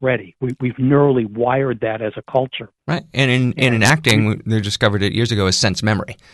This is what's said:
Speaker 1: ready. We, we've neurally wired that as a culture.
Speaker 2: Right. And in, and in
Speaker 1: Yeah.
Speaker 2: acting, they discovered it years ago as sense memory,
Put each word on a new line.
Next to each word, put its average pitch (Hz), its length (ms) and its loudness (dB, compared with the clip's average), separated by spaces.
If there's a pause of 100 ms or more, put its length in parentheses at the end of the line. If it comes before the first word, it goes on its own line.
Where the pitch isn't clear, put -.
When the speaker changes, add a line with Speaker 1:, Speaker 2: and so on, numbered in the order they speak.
Speaker 1:
ready. 127 380 -2
We, 123 220 -4
we've 123 140 -4
neurally 135 540 2
wired 123 520 -2
that 110 200 -4
as 107 140 -6
a 113 60 -14 (100)
culture. 131 380 -2 (180)
Speaker 2:
Right. 160 160 -4 (100)
And 135 180 2
in, 123 260 2
and 127 180 2
in 113 60 0
Speaker 1:
Yeah. 104 80 4
Speaker 2:
acting, 110 560 2
they 110 160 0
discovered 104 420 0
it 101 100 0
years 110 180 -2
ago 104 160 0
as 92 100 0
sense 95 260 0
memory, 107 320 -2 (180)